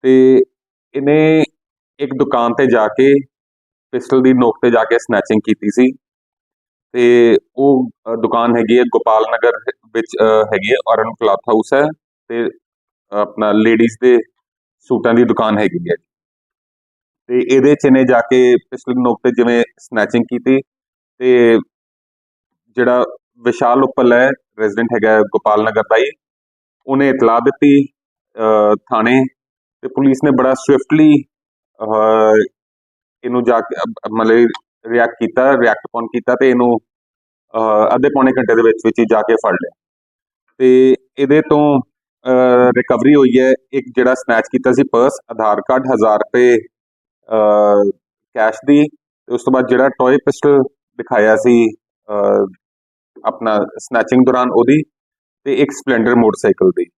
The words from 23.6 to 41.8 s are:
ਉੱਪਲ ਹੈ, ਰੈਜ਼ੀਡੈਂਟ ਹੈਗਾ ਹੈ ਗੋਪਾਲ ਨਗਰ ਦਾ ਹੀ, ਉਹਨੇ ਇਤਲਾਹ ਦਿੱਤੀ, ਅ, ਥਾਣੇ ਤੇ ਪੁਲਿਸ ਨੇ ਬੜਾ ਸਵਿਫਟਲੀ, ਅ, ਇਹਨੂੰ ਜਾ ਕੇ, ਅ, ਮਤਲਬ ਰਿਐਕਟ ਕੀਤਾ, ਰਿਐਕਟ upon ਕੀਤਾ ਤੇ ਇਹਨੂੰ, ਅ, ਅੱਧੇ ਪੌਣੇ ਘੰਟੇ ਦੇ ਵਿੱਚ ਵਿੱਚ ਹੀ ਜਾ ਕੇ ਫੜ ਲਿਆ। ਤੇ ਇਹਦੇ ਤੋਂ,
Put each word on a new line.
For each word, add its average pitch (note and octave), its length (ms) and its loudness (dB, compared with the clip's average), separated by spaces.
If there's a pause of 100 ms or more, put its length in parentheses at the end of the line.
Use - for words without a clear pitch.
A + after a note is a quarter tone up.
ਉੱਪਲ B2+ 300 0
ਹੈ, B2+ 160 2 (300)
ਰੈਜ਼ੀਡੈਂਟ A2 340 -2
ਹੈਗਾ G#2+ 180 0
ਹੈ A2 100 2
ਗੋਪਾਲ G#2+ 420 -2
ਨਗਰ A2 180 -2
ਦਾ A2 160 -2
ਹੀ, C3+ 140 -2 (760)
ਉਹਨੇ C3+ 220 0
ਇਤਲਾਹ A#2+ 300 0
ਦਿੱਤੀ, C#3+ 460 2 (500)
ਅ, G#2+ 400 0
ਥਾਣੇ A#2 480 -2 (580)
ਤੇ C3 60 -12
ਪੁਲਿਸ C3+ 380 -2
ਨੇ C#3+ 60 2
ਬੜਾ B2+ 220 0
ਸਵਿਫਟਲੀ, D3 680 2 (600)
ਅ, - 20 -8 (1400)
ਇਹਨੂੰ B2 200 -4
ਜਾ A#2 160 0
ਕੇ, - 160 -10
ਅ, A2 340 -12 (100)
ਮਤਲਬ A2+ 280 2 (440)
ਰਿਐਕਟ A#2 200 -2
ਕੀਤਾ, B2+ 400 -2
ਰਿਐਕਟ A#2+ 360 -2
upon A#2 200 -8
ਕੀਤਾ A#2+ 280 -4
ਤੇ C3 140 2
ਇਹਨੂੰ, A#2+ 300 0 (760)
ਅ, A2 400 0
ਅੱਧੇ C3 140 0
ਪੌਣੇ C3+ 220 0
ਘੰਟੇ B2 240 -2
ਦੇ A#2 60 0
ਵਿੱਚ A2 240 2
ਵਿੱਚ A2 140 -2
ਹੀ A#2 120 2
ਜਾ A2 100 0
ਕੇ A2+ 140 -2
ਫੜ G#2 180 -2
ਲਿਆ। F2+ 180 -8 (840)
ਤੇ C3 380 4 (220)
ਇਹਦੇ C#3 240 0
ਤੋਂ, D3 400 0 (440)